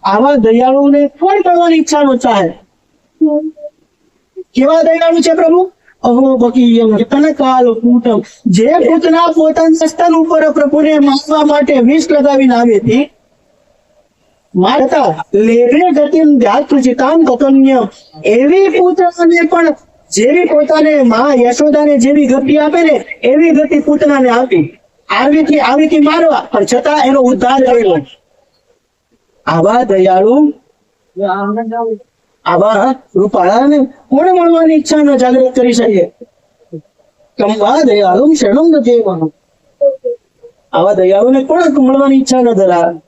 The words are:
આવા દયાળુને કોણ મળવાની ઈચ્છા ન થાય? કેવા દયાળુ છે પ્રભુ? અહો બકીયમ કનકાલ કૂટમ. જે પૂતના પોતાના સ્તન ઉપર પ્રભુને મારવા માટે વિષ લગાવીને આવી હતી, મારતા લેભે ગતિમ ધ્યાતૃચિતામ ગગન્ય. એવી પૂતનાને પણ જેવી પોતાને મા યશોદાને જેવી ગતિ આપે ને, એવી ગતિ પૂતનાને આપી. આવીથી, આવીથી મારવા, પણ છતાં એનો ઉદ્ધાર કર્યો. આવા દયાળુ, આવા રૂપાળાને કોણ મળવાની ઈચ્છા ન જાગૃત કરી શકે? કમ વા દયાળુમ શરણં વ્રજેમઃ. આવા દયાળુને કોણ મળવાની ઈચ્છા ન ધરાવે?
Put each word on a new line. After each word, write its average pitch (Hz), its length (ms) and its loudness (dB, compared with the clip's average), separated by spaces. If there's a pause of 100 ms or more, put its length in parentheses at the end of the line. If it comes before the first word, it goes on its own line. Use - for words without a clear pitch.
આવા 226 320 0
દયાળુને 269 720 2
કોણ 381 300 -2 (100)
મળવાની 339 300 2
ઈચ્છા 302 240 0
ન 269 160 0
થાય? 208 320 -2 (2000)
કેવા 302 280 0
દયાળુ 330 380 0
છે 330 140 0
પ્રભુ? 349 380 0 (320)
અહો 254 340 0
બકીયમ 233 600 0
કનકાલ 262 760 0
કૂટમ. 233 480 0 (240)
જે 208 220 0
પૂતના 330 680 0
પોતાના 320 520 0
સ્તન 330 280 -2
ઉપર 320 360 0
પ્રભુને 294 480 0
મારવા 285 460 0
માટે 294 340 0
વિષ 294 320 0
લગાવીને 269 440 2
આવી 233 220 0
હતી, 233 320 -2 (1500)
મારતા 226 760 -2
લેભે 240 580 2
ગતિમ 294 480 2
ધ્યાતૃચિતામ 262 840 0
ગગન્ય. 269 580 2 (440)
એવી 302 540 0
પૂતનાને 349 680 0
પણ 339 200 0 (440)
જેવી 277 340 0
પોતાને 302 580 0
મા 240 300 0 (140)
યશોદાને 294 500 0
જેવી 277 300 2
ગતિ 269 300 0
આપે 302 240 0
ને, 294 240 0 (180)
એવી 302 280 2
ગતિ 294 280 0
પૂતનાને 285 500 0
આપી. 226 480 -2 (320)
આવીથી, 294 500 0
આવીથી 294 400 0
મારવા, 311 520 0
પણ 202 220 -2
છતાં 294 320 0
એનો 269 160 0
ઉદ્ધાર 254 440 0
કર્યો. 226 320 0 (1500)
આવા 190 380 0
દયાળુ, 202 680 2 (1900)
આવા 202 500 -2 (200)
રૂપાળાને 233 640 0 (320)
કોણ 359 300 2
મળવાની 330 360 2
ઈચ્છા 302 220 0
ન 285 200 2
જાગૃત 254 380 0
કરી 247 180 0
શકે? 226 380 0 (1300)
કમ 214 220 -4
વા 240 240 0
દયાળુમ 208 500 2
શરણં 294 380 0
વ્રજેમઃ. 226 580 0 (1400)
આવા - 200 0
દયાળુને 202 500 0
કોણ 311 180 -2 (180)
મળવાની 269 360 2
ઈચ્છા 254 260 0
ન 233 100 0
ધરાવે? 175 560 0